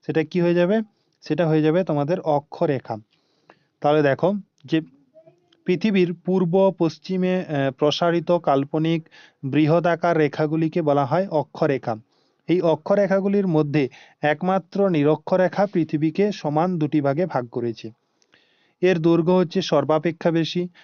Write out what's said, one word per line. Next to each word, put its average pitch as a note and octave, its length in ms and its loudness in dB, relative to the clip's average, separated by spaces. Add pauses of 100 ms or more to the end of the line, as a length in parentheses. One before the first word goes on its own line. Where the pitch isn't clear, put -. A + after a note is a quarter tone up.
সেটা D#3 180 -2
কি E3+ 160 -4
হয়ে F3 140 2
যাবে? F3+ 260 2 (400)
সেটা D#3 260 -2
হয়ে D#3 160 2
যাবে D#3 220 2
তোমাদের D3+ 360 -2
অক্ষরেখা। D3 760 -2 (840)
তাহলে D3+ 220 2
দেখো C#3+ 320 2 (300)
যে D#3+ 160 -2 (840)
পৃথিবীর F3+ 500 0
পূর্ব F#3+ 640 0
পশ্চিমে, F#3 640 -2
আহ, C#3 260 -2
প্রসারিত E3+ 600 0
কাল্পনিক D#3+ 760 0 (360)
বৃহদাকার E3 720 2
রেখাগুলিকে D#3 640 -2
বলা C#3+ 220 2
হয় F3 240 -2
অক্ষরেখা। C#3+ 680 -4 (520)
এই F3 120 2
অক্ষরেখাগুলির G3 880 0
মধ্যে D3+ 420 0 (320)
একমাত্র F#3 680 0
নিরক্ষরেখা F3 800 0
পৃথিবীকে D#3+ 640 -2
সমান E3 460 -2
দুটি D3+ 220 0
ভাগে C#3+ 260 -2
ভাগ B2 220 -4
করেছে। A#2 420 -8 (920)
এর F3+ 180 2
দৈর্ঘ্য E3+ 340 4
হচ্ছে F#3 300 2
সর্বাপেক্ষা D#3 680 0
বেশি E3 380 -2 (160)